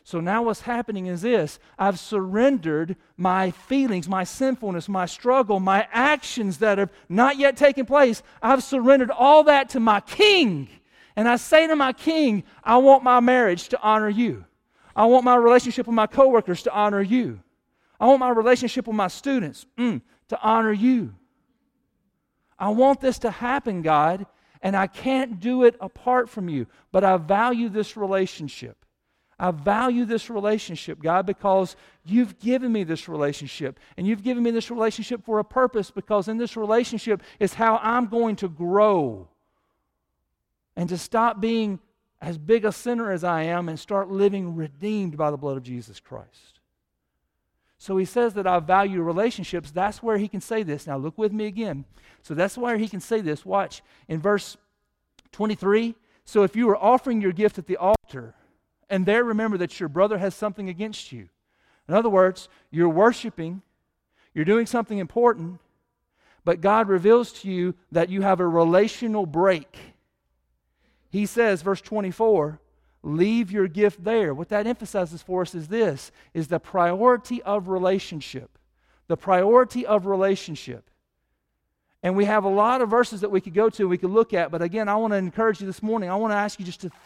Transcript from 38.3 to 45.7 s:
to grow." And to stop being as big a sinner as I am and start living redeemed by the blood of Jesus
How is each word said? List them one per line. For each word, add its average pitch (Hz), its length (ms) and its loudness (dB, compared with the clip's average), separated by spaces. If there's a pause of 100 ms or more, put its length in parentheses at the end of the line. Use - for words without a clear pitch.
to 190 120 -4
grow." 170 800 0 (1500)
And 175 120 -4
to 175 100 -6
stop 226 420 -2
being 220 400 -2 (400)
as 165 180 -10
big 208 260 0
a 214 80 -2
sinner 233 380 -6
as 175 140 -4
I 165 180 -2
am 170 260 -4
and 160 100 -10
start 196 320 -6
living 196 440 -2
redeemed 165 600 -6
by 151 140 -2
the 147 60 -4
blood 139 200 -6
of 135 60 -10
Jesus 120 380 -14